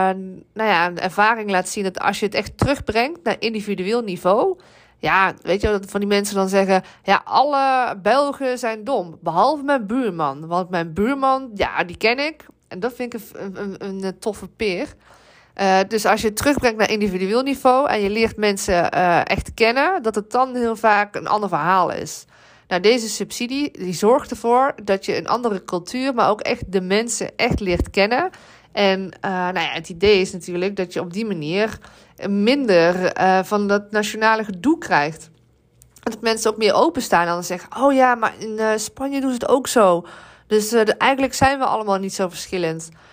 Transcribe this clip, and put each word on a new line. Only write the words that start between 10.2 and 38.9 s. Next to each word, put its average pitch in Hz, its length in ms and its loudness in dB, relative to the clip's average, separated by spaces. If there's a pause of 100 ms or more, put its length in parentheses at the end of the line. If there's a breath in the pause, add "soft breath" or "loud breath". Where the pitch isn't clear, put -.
Want 175 220 -2
mijn 170 240 -4
buurman, 269 600 0
ja, 185 300 -2
die 175 140 -10
ken 240 220 0
ik. 311 260 -6 (220)
En - 120 -14
dat 240 140 -4
vind 247 200 -8
ik 226 80 -10 (120)
een, 196 280 -12
een, 196 160 -8
een, 190 260 -8
een 190 160 -6
toffe 202 280 -8
peer." 214 460 -6 (600 soft breath)
Eh, 190 340 4
dus 208 180 -2
als 208 160 2
je 226 60 -2
het 214 100 -2
terugbrengt 254 400 2
naar 214 140 0
individueel 202 500 0
niveau 262 480 2
en 214 120 0
je 196 80 0
leert 220 280 0
mensen, 202 540 0
eh, 175 320 2
echt - 300 -4
kennen, 277 500 2
dat 220 120 -2
het 214 160 -6
dan 254 240 0
heel 233 200 0
vaak 208 400 2
een - 120 -8
ander 208 220 0
verhaal 170 420 2
is. - 340 -10 (420 soft breath)
Nou, 180 140 -2
deze 220 280 2
subsidie, 240 600 -6
die 180 220 -8
zorgt 226 380 2
ervoor 247 520 2
dat 196 220 -2
je - 120 -2
een 175 100 -6
andere 220 380 -2
cultuur, 247 480 -4
maar 208 160 2
ook 208 120 -2
echt - 300 -4
de 185 100 0
mensen 208 540 -2
echt - 240 0
leert 175 300 -2
kennen. 247 400 0 (420 loud breath)
En, 190 400 0 (100)
eh, 196 100 -4
nou 185 280 -2
ja, 156 120 -2
het 160 180 -8
idee 190 320 4
is 190 100 -2
natuurlijk 180 440 -6
dat 185 180 -6
je - 60 -4
op 170 140 -8
die 220 120 -4
manier 196 520 -4 (520 loud breath)
minder, 202 760 4
eh, 185 380 2
van 202 240 0
dat 208 240 0
nationale 220 520 0
gedoe 214 340 -2
krijgt. 156 520 -2 (760)
En 233 80 -4
dat 226 100 -14
mensen 226 300 0
ook 220 60 -10
meer 214 160 2
openstaan 233 480 2
en 175 120 0
dan 175 100 -4
zeggen, 180 400 -6
"Oh 277 100 6
ja, 254 220 6
maar 226 220 -2
in, 214 220 -8
eh, 220 160 0
Spanje 269 460 -4